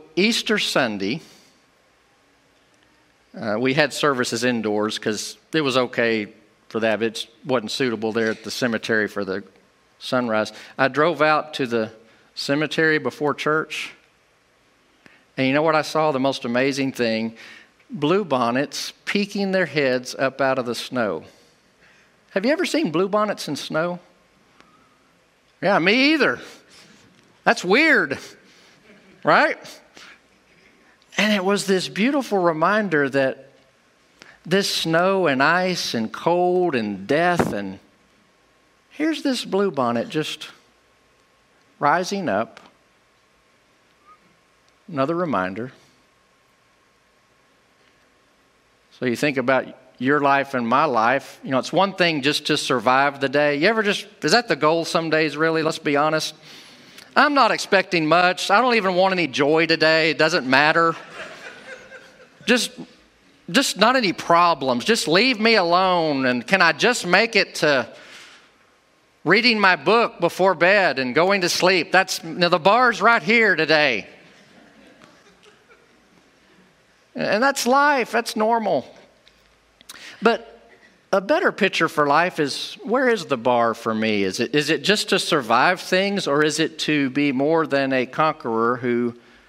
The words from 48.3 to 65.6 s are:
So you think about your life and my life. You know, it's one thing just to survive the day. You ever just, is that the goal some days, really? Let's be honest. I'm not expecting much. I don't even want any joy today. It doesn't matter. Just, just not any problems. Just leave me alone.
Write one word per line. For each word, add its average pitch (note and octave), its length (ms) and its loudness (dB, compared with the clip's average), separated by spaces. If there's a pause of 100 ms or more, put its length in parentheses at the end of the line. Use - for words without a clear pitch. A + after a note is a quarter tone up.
So B2+ 60 -6
you B2 100 0
think C#3+ 220 -2
about B2+ 300 0 (320)
your C#3+ 220 2
life C#3 340 2
and B2 120 -4
my C3+ 200 2
life. B2 580 0
You G#3 60 -10
know, C3 80 0
it's A#2+ 120 -4
one F#3+ 220 0
thing E3 300 0
just C#3+ 240 -2
to D3+ 100 0
survive C3+ 640 0
the C#3 80 -2
day. C#3+ 280 0
You D#3 120 2
ever A3 140 0
just, G3 240 -4 (160)
is D#3 100 0
that A#3+ 160 2
the D#3+ 80 0
goal D#3 300 0
some E3 240 -2
days, D#3 260 0
really? D#3+ 260 0
Let's D#3+ 160 -4
be D3 180 -2
honest. D#3 380 0 (840)
I'm D4 160 4
not B3+ 180 4
expecting F3+ 560 0
much. F3+ 440 2
I G3+ 100 6
don't B3 140 2
even F#3+ 200 0
want F#3+ 180 2
any F3 140 0
joy C#3+ 380 2
today. D#3+ 460 2
It D3 80 -2
doesn't D#3 280 0
matter. D#3 480 4 (1500)
Just, A3+ 280 0 (760)
just F#3 280 0
not A#3 180 4
any G#3+ 160 0
problems. D3 720 2
Just A3 240 0
leave G#3 320 2
me A3+ 140 4
alone. E3+ 720 2